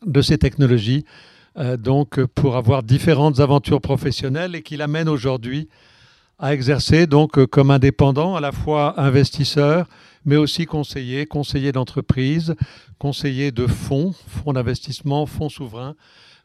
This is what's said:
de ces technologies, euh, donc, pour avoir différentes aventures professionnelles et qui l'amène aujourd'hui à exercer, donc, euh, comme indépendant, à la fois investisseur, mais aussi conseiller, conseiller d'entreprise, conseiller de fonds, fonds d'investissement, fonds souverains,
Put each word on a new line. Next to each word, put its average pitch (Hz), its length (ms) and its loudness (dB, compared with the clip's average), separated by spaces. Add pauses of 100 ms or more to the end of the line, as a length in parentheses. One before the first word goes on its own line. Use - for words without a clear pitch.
de 143 160 0
ces 143 160 2
technologies, 127 680 0 (540)
euh, 127 180 -4
donc, 135 480 0
pour 127 320 0
avoir 127 260 2
différentes 143 560 2
aventures 139 420 2
professionnelles 147 760 -4
et 156 60 -12
qui 151 140 -12
l'amène 151 320 -4
aujourd'hui 131 600 -4 (720)
à 147 140 0
exercer, 143 520 2
donc, 147 320 4
euh, 131 80 6
comme 139 240 4
indépendant, 139 640 2
à 160 60 -4
la 143 100 -4
fois 151 500 -2
investisseur, 143 840 2 (380)
mais 143 100 2
aussi 151 320 0
conseiller, 139 600 -6
conseiller 143 440 -4
d'entreprise, 135 880 -2 (420)
conseiller 139 540 -4
de 120 160 -2
fonds, 147 440 -2 (140)
fonds - 280 -6
d'investissement, 131 720 -4
fonds 143 240 -8
souverains, 127 440 -14 (500)